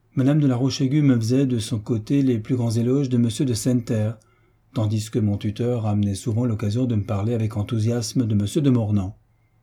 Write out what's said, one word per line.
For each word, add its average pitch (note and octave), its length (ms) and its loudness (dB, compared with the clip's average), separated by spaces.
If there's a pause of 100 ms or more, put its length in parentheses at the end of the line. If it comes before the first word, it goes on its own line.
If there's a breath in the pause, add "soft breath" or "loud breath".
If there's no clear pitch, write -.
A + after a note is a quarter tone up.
(140)
Madame C#3 240 2
de D3 80 2
la C3 80 2
Roche-Aiguë C3+ 480 0
me C3 140 4
faisait B2 300 2
de B2 120 0
son G#2+ 220 -4
côté B2 420 -2
les B2+ 160 2
plus A#2 160 -4
grands A#2 160 0
éloges B2 380 0
de B2 100 0
monsieur A#2+ 260 0
de A#2+ 100 0
Sainte-Terre, A2+ 680 -2 (520 soft breath)
tandis G#2+ 380 -2
que C3 80 -2
mon G#2 180 2
tuteur A#2 500 -2
amenait G2+ 280 0
souvent A#2 300 -2
l'occasion A2 400 0
de A#2+ 100 0
me G2 100 0
parler G#2+ 300 -2
avec G#2+ 220 -2
enthousiasme A2+ 680 -2
de G#2+ 120 0
monsieur G#2 240 0
de C#3+ 100 4
Mornan. G#2 460 0 (460)